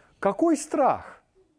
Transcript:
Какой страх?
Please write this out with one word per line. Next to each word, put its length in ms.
Какой 380
страх? 680